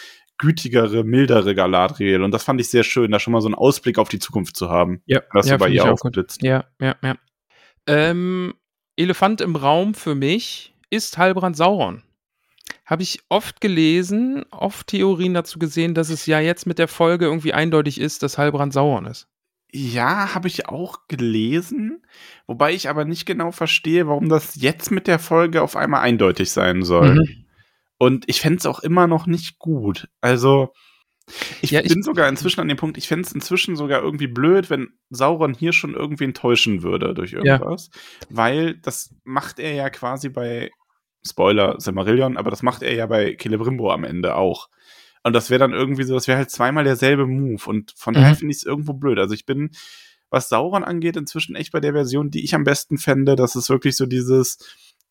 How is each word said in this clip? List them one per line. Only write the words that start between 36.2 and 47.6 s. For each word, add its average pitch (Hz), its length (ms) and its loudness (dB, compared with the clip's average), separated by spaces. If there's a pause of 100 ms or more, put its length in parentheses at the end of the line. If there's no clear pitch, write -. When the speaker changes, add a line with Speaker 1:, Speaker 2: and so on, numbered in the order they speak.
Speaker 1:
enttäuschen 120 580 0
würde 92 320 -2
durch 90 160 -8
Speaker 2:
Ja. - 80 -8 (160)
Speaker 1:
irgendwas. - 340 -4 (400)
Weil 139 460 0
das - 480 -10
macht 131 360 -6
er 151 140 -6
ja 139 160 -4
quasi 135 400 -8
bei, 120 400 -8 (560)
Spoiler, 101 540 2
Silmarillion, 113 580 0
aber 107 140 -4
das - 120 -8
macht 127 200 -2
er 127 100 -2
ja 113 140 -4
bei 107 340 0
Celebrimbor 110 520 -2
am 82 100 -6
Ende 87 320 -4
auch. 90 320 -2 (560)
Und 120 80 0
das 117 180 0
wär 127 80 4
dann 127 140 4
irgendwie 135 320 -2
so, 131 120 -2
das 127 120 -4
wär 131 80 2
halt 135 160 -2
zweimal 139 320 0
derselbe 135 420 2
Move. 131 400 -2